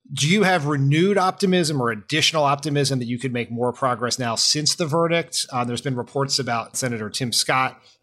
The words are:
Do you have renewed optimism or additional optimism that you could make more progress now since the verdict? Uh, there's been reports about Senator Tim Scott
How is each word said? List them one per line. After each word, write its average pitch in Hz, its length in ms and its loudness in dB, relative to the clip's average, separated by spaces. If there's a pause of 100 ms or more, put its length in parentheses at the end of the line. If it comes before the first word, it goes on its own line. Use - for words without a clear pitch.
(120)
Do 143 160 -2
you 196 160 4
have 180 220 2
renewed 151 520 4
optimism 180 640 2
or 117 100 0
additional 151 520 0
optimism 143 560 0
that 123 60 -4
you 120 140 -4
could 131 140 -4
make 117 180 -4
more 117 220 -2
progress 120 440 -2
now 117 180 -2
since 151 380 0
the 175 120 -2
verdict? 165 680 0
Uh, 123 140 -2
there's 120 160 -4
been 131 160 -4
reports 135 420 -2
about 117 380 -4
Senator 113 320 -4
Tim 117 240 -4
Scott 131 460 0 (220)